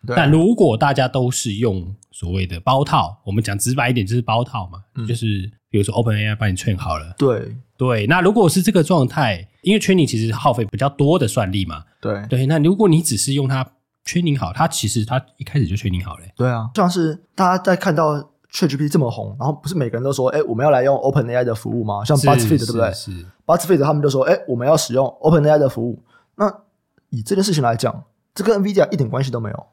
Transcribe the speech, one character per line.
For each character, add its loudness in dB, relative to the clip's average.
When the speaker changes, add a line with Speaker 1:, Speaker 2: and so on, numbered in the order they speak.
Speaker 1:
对。 -4
Speaker 2:
但 4
如 4
果 4
大 2
家 2
都 0
是 -4
用 -2
所 -8
谓 -2
的 -10
包 0
套， -2
我 -6
们 0
讲 -4
直 -2
白 0
一 0
点 0
就 -4
是 0
包 0
套 -8
嘛， -18
Speaker 1:
嗯。 -8
Speaker 2:
就 -2
是 -4
比 0
如 2
说 -4
Open 0
A -2
I -2
帮 0
你 0
train -2
好 -6
了。 -12
Speaker 1:
对。 0
Speaker 2:
对， 0
那 4
如 4
果 4
是 2
这 0
个 4
状 2
态， -2
因 2
为 2
training 2
其 -4
实 -2
耗 0
费 0
比 -10
较 0
多 2
的 2
算 -2
力 -2
嘛。 -12
Speaker 1:
对。 -6
Speaker 2:
对， 0
那 2
如 4
果 4
你 6
只 -2
是 -2
用 0
它 -2
training -2
好， -6
它 0
其 -4
实 0
它 -4
一 -12
开 -4
始 2
就 -4
training -4
好 -12
了 -20
欸。 -20
Speaker 1:
对 0
啊， -4
像 2
是 -2
大 2
家 -6
在 2
看 0
到 0
chat 0
G -2
P -2
T 0
这 2
么 2
红， -8
然 -2
后 0
不 -8
是 -6
每 0
个 -6
人 -4
都 -2
说 0
：“诶， 0
我 -4
们 -2
要 4
来 4
用 4
Open 0
A -4
I 2
的 -2
服 -10
务 -4
吗？” -4
像 2
Speaker 2:
是， 2
Speaker 1:
BuzzFeed， 4
对 0
不 -6
对？ 0
Speaker 2:
是， -12
是。 -14
Speaker 1:
BuzzFeed 2
他 2
们 0
就 2
说 0
：“诶， 4
我 -4
们 -2
要 6
使 -2
用 2
Open 4
A 4
I 6
的 4
服 -4
务。” -10
那 0
以 -6
这 -4
件 2
事 0
情 0
来 2
讲， -4
这 -6
跟 2
nvidia 2
一 -2
点 0
关 -2
系 -4
都 -4
没 -6
有 -12